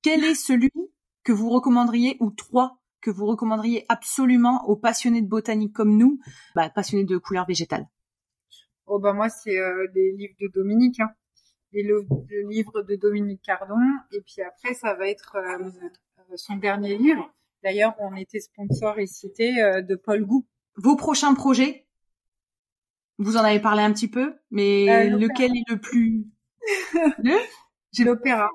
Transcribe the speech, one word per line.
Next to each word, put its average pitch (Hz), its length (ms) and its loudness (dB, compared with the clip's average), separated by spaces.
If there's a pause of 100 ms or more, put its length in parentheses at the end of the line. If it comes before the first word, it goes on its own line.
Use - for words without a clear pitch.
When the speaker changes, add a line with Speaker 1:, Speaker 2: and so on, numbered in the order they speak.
Speaker 1:
Quel 311 220 2
est 320 100 2
celui 254 380 2 (520)
que 247 80 2
vous 220 180 0
recommanderiez, 240 680 2
ou 214 100 0
trois 254 500 -2 (220)
que 220 80 -2
vous 202 160 -4
recommanderiez 220 640 -2
absolument 247 760 2
aux 208 100 2
passionnés 233 440 0
de 202 80 -2
botanique 214 460 -2
comme 214 240 4
nous, 262 200 6 (360)
bah, 160 160 0
passionnés 202 340 -2
de 180 140 -2
couleurs 180 280 -4
végétales ? 170 400 -6 (1000)
Speaker 2:
Oh, 202 120 -2
bah, 202 140 2
moi, 208 160 -2
c'est, 202 300 -4
euh, 185 360 -4
les 190 180 2
livres 202 280 -12
de 202 80 -6
Dominique, 220 520 0
hein. 220 100 -2 (600)
Les 202 120 -4
lo-, 208 200 0 (260)
le 202 180 -8
livre 214 340 -4
de 202 140 -4
Dominique 208 460 -2
Cardon. 196 340 -6 (360)
Et 202 100 -10
puis - 200 -20
après, 208 320 -8
ça 214 200 -6
va 190 140 -4
être, 202 280 -8
euh, 185 320 -8 (500)
euh, 185 180 -20
son 202 200 -12
dernier 202 400 -4
livre. 269 340 0 (320)
D'ailleurs, 208 380 0
on 196 160 -8
était 190 240 -10
sponsor 208 580 -6
et 196 80 -2
cité, 226 560 -2
euh, 190 200 2
de 185 140 -4
Paul 214 280 -2
Gou. 240 220 0 (300)
Speaker 1:
Vos 254 200 4
prochains 285 380 2
projets ? 269 520 0 (1300)
Vous 214 180 -2
en 220 80 4
avez 208 160 4
parlé 208 220 2
un 214 100 4
petit 208 160 -2
peu, 269 260 -4 (160)
mais 202 380 4
Speaker 2:
Euh, 202 220 6
l'opéra. 208 80 2 (100)
Speaker 1:
lequel 247 280 0
est 233 140 -6
le 214 80 -2
plus 226 460 0 (360)
Speaker 2:
<laughs> 349 640 -2
Speaker 1:
Le ? 277 140 4 (560)
J'ai 240 120 2
Speaker 2:
L'opéra. 240 500 2